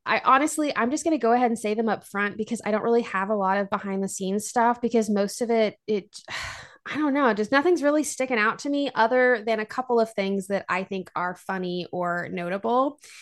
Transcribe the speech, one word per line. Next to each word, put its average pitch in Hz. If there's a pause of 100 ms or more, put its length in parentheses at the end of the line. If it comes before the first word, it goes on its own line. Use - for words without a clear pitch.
I -
honestly, 294
I'm 233
just 302
gonna 320
go 226
ahead 247
and 226
say 214
them 226
up -
front 202
because 214
I 214
don't 214
really 233
have 196
a 220
lot 190
of 196
behind 196
the 196
scenes 196
stuff 240
because 226
most 202
of 226
it, 220 (100)
it, 208 (200)
<sighs> -
I -
don't 294
know, 262
just 214
nothing's 285
really 294
sticking 262
out 214
to 285
me 285
other 247
than 220
a 214
couple 247
of 220
things 196
that 196
I 185
think 190
are 180
funny 180
or 175
notable. 226 (240)